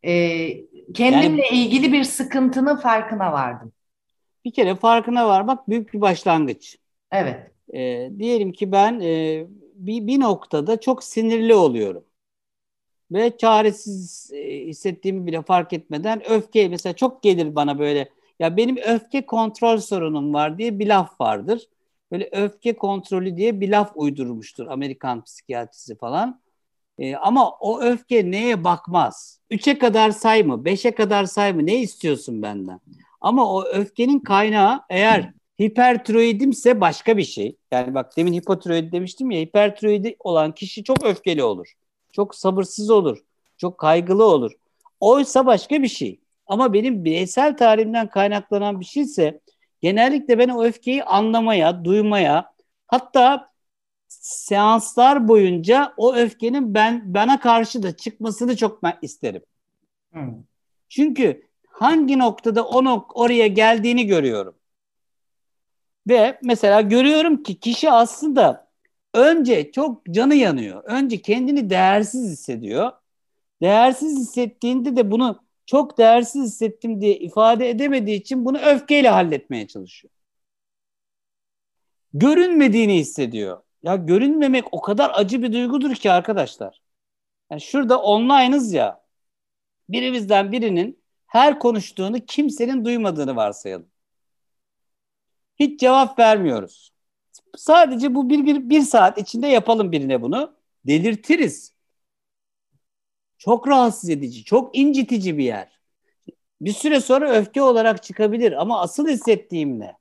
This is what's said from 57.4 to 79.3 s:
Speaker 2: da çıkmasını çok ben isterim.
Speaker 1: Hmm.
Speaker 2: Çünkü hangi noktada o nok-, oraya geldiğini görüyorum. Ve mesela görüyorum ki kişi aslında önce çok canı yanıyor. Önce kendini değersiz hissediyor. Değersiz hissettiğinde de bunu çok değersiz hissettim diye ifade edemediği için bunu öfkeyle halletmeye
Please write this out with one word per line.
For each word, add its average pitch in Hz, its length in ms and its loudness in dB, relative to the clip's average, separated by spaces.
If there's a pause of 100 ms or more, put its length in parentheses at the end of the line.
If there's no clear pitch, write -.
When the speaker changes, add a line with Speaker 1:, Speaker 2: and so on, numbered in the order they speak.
Speaker 2:
da 175 140 -6
çıkmasını 226 600 -6
çok 220 260 -4
ben 170 180 -4
isterim. 113 420 -10 (680)
Speaker 1:
Hmm. 139 220 -12 (560)
Speaker 2:
Çünkü 254 580 0 (220)
hangi 277 500 2
noktada 226 480 -2
o 254 160 2
nok-, 247 300 -2
oraya 240 340 2
geldiğini 220 600 2
görüyorum. 120 480 -2 (1500)
Ve 240 360 2
mesela 220 380 4
görüyorum 285 600 2
ki 185 160 -8
kişi 240 320 0
aslında 233 760 2 (460)
önce 247 580 4
çok 269 400 -6
canı 254 240 2
yanıyor. 127 480 0
Önce 233 380 -4
kendini 254 480 -2
değersiz 202 640 0
hissediyor. 127 600 -6 (720)
Değersiz 254 580 2
hissettiğinde 247 760 -4
de 214 160 2
bunu 226 320 -2 (220)
çok 277 320 -2
değersiz 233 480 4
hissettim 220 560 -6
diye 202 180 2
ifade 226 500 2
edemediği 233 520 -2
için 254 240 -4
bunu 262 140 -2
öfkeyle 285 500 4
halletmeye 151 580 0